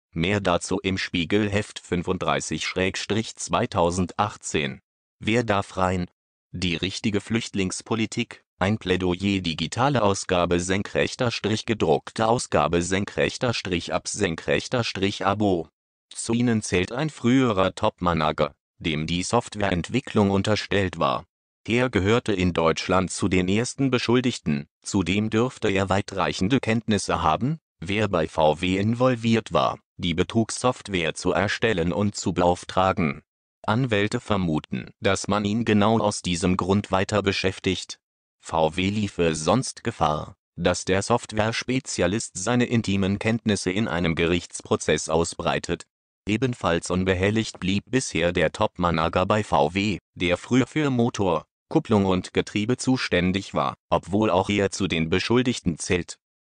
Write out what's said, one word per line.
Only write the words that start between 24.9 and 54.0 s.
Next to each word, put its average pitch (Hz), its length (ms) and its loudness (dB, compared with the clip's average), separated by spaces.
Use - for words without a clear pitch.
dürfte 110 400 0
er 95 180 2
weitreichende 92 720 0
Kenntnisse 104 600 -2
haben, 95 380 0
wer 98 280 -2
bei 82 200 0
V 78 320 2
W 92 180 0
involviert 113 760 0
war, 65 260 0
die 87 160 -2
Betrugssoftware 90 1000 -2
zu - 180 -2
erstellen 87 600 0
und 101 220 -2
zu - 180 -4
beauftragen. 90 880 0
Anwälte 110 580 0
vermuten, 78 720 -2
dass 98 260 0
man 101 180 2
ihn 107 180 0
genau 104 360 4
aus 104 220 0
diesem 90 360 0
Grund 98 340 0
weiter 98 300 2
beschäftigt. - 800 -2
V 80 340 0
W 92 140 0
liefe 92 460 0
sonst 87 480 0
Gefahr, 78 520 -2
dass 90 300 -2
der 95 160 2
Software-Spezialist 113 1300 -2
seine 120 320 0
intimen 98 540 0
Kenntnisse 110 520 0
in 104 160 0
einem 82 280 0
Gerichtsprozess 85 920 0
ausbreitet. 82 760 -2
Ebenfalls 110 640 0
unbehelligt 95 680 0
blieb 95 280 0
bisher 87 440 0
der 85 200 2
Topmanager 85 720 0
bei 107 180 2
V 78 300 2
W, 98 240 0
der 87 220 0
früher 123 300 2
für 151 220 -2
Motor, 110 560 0
Kupplung 110 360 2
und 92 280 0
Getriebe 107 440 -2
zuständig 95 760 0
war, 69 220 -2
obwohl 92 400 2